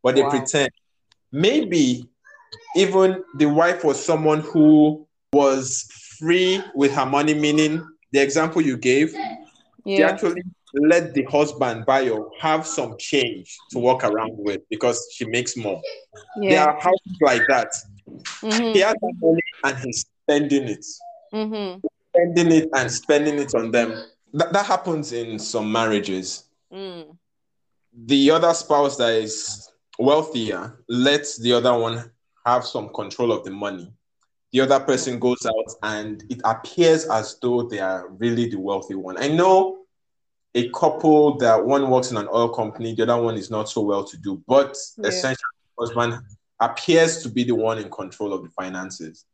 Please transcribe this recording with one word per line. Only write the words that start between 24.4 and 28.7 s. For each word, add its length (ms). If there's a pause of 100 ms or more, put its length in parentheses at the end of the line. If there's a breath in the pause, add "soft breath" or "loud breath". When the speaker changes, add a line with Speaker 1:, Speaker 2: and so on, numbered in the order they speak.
Speaker 1:
that 120
happens 480
in 260
some 320
marriages. 760 (260)
Speaker 2:
Mm. 460 (880)
Speaker 1:
The 260
other 220
spouse 440